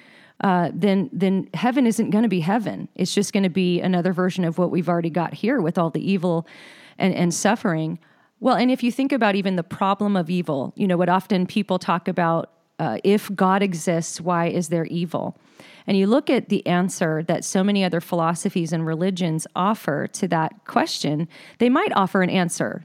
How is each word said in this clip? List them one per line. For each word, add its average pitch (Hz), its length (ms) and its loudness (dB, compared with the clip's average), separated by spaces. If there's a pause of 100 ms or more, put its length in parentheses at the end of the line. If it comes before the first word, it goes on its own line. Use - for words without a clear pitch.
(440)
uh, 180 300 2
then, 190 400 2
then 190 400 0
heaven 233 340 2
isn't 226 220 0
gonna 214 180 4
be 180 140 0
heaven. 185 520 -2
It's - 220 -2
just 202 180 2
gonna 196 160 2
be 180 300 2
another 180 320 2
version 180 320 0
of 165 140 -2
what 175 120 2
we've 170 200 0
already 170 200 0
got 160 240 -2
here 233 280 0
with 170 160 -2
all 165 120 2
the 165 220 -2
evil 170 340 0 (520)
and, 185 180 2
and 175 180 2
suffering. 175 640 0 (440)
Well, 214 160 2
and 240 120 2
if 254 140 0
you 233 80 0
think 269 220 -2
about 214 220 2
even 190 200 0
the 170 80 -2
problem 202 540 0
of 165 120 -2
evil, 160 460 -2
you 202 140 0
know, 175 80 2
what 175 100 2
often 185 400 2
people 196 320 -2
talk 175 300 -2
about, 165 420 0 (280)
uh, 139 260 -2
if 202 280 2
God 190 300 4
exists, 170 560 -2
why 170 280 0
is 165 200 -2
there 165 200 -2
evil? 170 500 -6 (500)
And 202 80 0
you 190 120 4
look 277 220 2
at 247 200 0
the - 180 0
answer 175 560 0
that - 220 -2
so 190 180 0
many 202 200 0
other 170 180 0
philosophies 170 720 -2
and 160 120 -2
religions 165 720 -2
offer 180 520 -2
to - 200 -4
that 160 380 -2
question, 156 640 -2 (300)
they 240 100 4
might 349 260 2
offer 190 260 2
an 180 80 2
answer. 170 560 -2